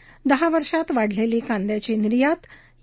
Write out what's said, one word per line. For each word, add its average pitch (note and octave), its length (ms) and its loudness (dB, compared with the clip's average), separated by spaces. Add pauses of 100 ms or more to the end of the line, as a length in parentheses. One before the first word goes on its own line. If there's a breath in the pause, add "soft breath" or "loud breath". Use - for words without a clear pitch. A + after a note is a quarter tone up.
(260 soft breath)
दहा C#4 240 2
वर्षात D#4+ 420 -2
वाढलेली A3+ 480 0
कांद्याची G#3+ 560 -4
निर्यात B3 500 0 (380 soft breath)